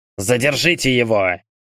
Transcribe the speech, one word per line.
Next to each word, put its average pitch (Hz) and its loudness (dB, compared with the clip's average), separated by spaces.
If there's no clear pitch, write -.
"Задержите 131 0
его!" 104 0